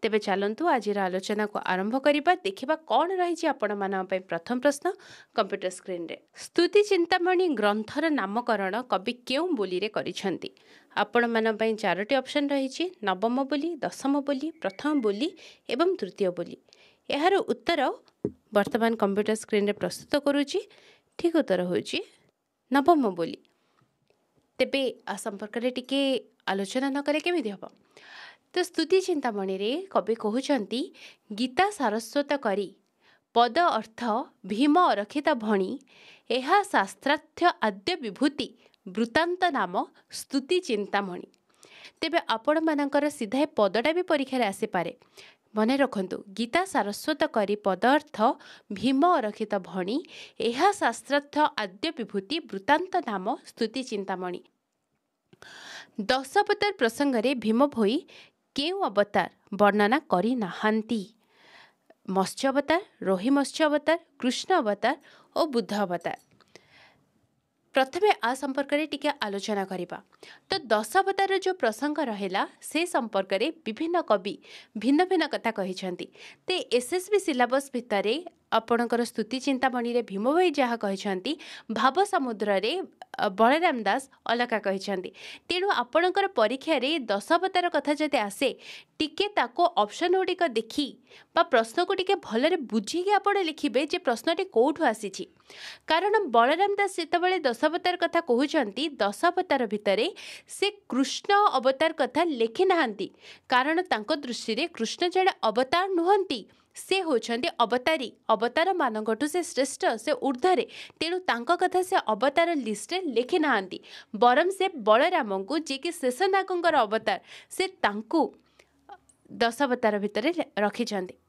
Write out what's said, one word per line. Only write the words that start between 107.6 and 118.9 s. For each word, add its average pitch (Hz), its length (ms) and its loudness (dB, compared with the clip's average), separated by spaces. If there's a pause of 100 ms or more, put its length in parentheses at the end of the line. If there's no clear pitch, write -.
ଅବତାରୀ, 247 480 0 (200)
ଅବତାରମାନଙ୍କଠୁ 233 960 0
ସେ 349 160 -2
ଶ୍ରେଷ୍ଠ, - 400 -4 (140)
ସେ 277 160 -2
ଊର୍ଦ୍ଧ୍ୱରେ। 277 520 2 (360)
ତେଣୁ 339 180 -2
ତାଙ୍କ 240 380 -2
କଥା 370 260 0
ସେ 370 140 0
ଅବତାର 285 580 2
ଲିଷ୍ଟରେ 233 460 -4
ଲେଖି 254 380 -2
ନାହାନ୍ତି। 233 400 0 (360)
ବରଂ 247 360 4
ସେ 381 180 0
ବଳରାମଙ୍କୁ, 233 920 2
ଯିଏକି 302 340 -6
ଶେଷନାଗଙ୍କର 359 840 0
ଅବତାର, 214 420 0 (320)
ସେ - 140 -2 (200)
ତାଙ୍କୁ 226 380 0 (1080)